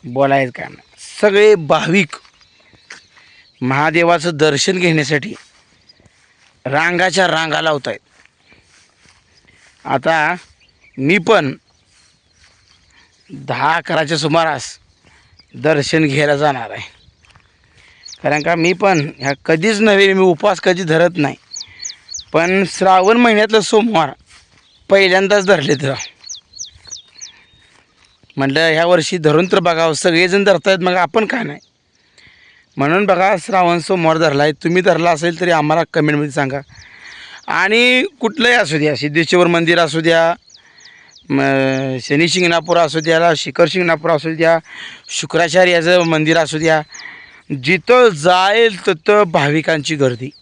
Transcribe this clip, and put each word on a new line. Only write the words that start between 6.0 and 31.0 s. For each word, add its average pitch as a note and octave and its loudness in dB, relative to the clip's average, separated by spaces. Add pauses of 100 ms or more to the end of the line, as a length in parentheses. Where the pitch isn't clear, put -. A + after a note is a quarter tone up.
रांगाच्या F3 0
रांगा D#3+ -2
लावतायत. C#3+ -4 (1900)
आता D3+ -2 (600)
मी D3 0
पण E3+ 0 (1800)
दहा C#3 -4
अकराच्या D#3+ -4
सुमारास D3+ -2 (760)
दर्शन D3 0
घ्यायला D3 0
जाणार C3+ -2
आहे, - -16 (1300)
कारण D3 -2
का E3 -2
मी E3+ 0
पण F#3 0 (180)
ह्या C3+ -4 (140)
कधीच G3 0
नव्हे, G3 4
मी F#3+ 2
उपवास F#3 2
कधी F#3 0
धरत E3+ 2
नाही, C#3+ -2 (1000)
पण F3+ 0
श्रावण F#3+ 2
महिन्यातलं A3 2
सोमवार G#3 0 (760)
पहिल्यांदाच G3 2
धरलेत D3 0
राव. C3+ -4 (2500)
म्हटलं C3+ 0
ह्या E3 2
वर्षी F3 2
धरून D#3 2
तर F#3+ 2
बघावं, E3 0
सगळेजण F3+ 0
धरतायत, F#3+ 2
मग F3+ 0
आपण F#3 0